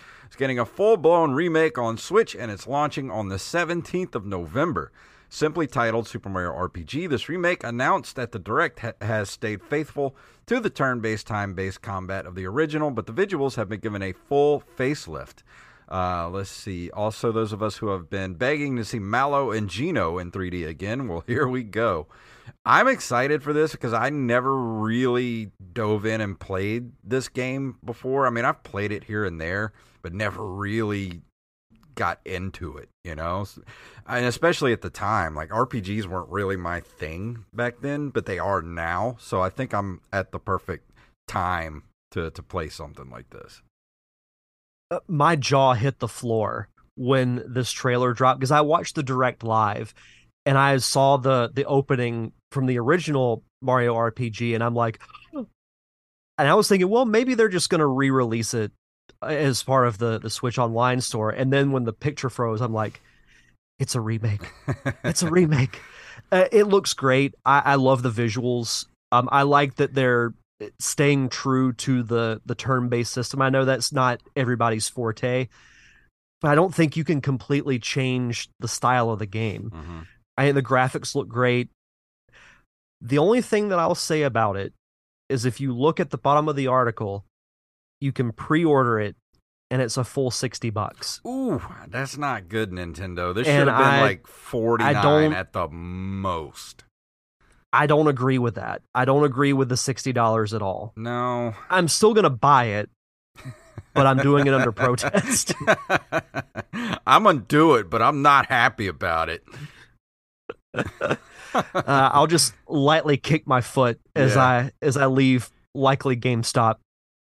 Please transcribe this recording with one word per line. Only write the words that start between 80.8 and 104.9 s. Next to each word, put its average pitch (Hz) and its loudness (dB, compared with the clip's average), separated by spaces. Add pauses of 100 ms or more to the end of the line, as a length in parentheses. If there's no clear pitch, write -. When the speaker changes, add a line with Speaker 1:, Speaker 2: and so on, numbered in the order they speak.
Speaker 2:
look 143 -2
great. 123 0 (1300)
The 120 0
only 220 4
thing 208 0
that 185 0
I'll 170 2
say 156 -2
about 113 0
it 98 -6 (560)
is 123 -2
if 127 -2
you 135 -2
look 147 2
at 160 -2
the 139 -6
bottom 151 2
of 143 -2
the 135 0
article, 113 0 (760)
you 139 -2
can 120 -2
pre-order 143 2
it, 104 -4 (560)
and 131 0
it's 120 -4
a 123 0
full 131 -2
sixty - -4
bucks. - -8
Speaker 1:
Ooh, 247 -2 (280)
that's 127 -6
not 123 -6
good, 107 -2
Nintendo. 90 -6
This 120 -2
Speaker 2:
And 143 4
Speaker 1:
should 139 4
have 120 0
been, 135 6
Speaker 2:
I, 139 4
Speaker 1:
like, 131 2
Speaker 2:
I - -20
Speaker 1:
forty-nine 117 0
Speaker 2:
don't, 151 6
Speaker 1:
at 92 -6
the 87 -4
most. 90 -8 (880)
Speaker 2:
I 143 4
don't 151 4
agree 131 2
with 120 -2
that. - -8 (140)
I 127 2
don't 139 4
agree 139 2
with 135 2
the 123 -2
sixty - -4
dollars 113 2
at 104 -2
all. 98 -6
Speaker 1:
No. 120 -4 (140)
Speaker 2:
I'm 180 2
still 214 4
gonna 190 6
buy 131 6
it, 104 -4 (1040)
but 139 6
I'm 131 6
doing 139 6
it 135 4
under 127 2
protest. 135 0